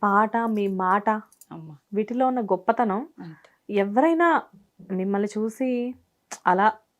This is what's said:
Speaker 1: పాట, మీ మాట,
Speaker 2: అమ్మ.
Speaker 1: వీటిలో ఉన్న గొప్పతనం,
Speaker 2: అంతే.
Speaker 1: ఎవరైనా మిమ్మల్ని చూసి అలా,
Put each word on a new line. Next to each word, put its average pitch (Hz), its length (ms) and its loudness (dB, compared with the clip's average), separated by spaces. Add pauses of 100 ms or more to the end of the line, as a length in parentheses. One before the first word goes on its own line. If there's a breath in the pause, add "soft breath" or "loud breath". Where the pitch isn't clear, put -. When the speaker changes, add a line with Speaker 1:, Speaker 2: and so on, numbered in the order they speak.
Speaker 1:
పాట, 208 340 2
మీ 220 300 0
మాట, 190 420 0
Speaker 2:
అమ్మ. 160 680 -8 (180)
Speaker 1:
వీటిలో 233 340 0
ఉన్న 254 140 -2
గొప్పతనం, 214 680 0 (120)
Speaker 2:
అంతే. - 540 -16
Speaker 1:
ఎవరైనా 294 680 2 (500)
మిమ్మల్ని 196 360 -2 (100)
చూసి 240 580 -4 (520)
అలా, 196 260 4 (260)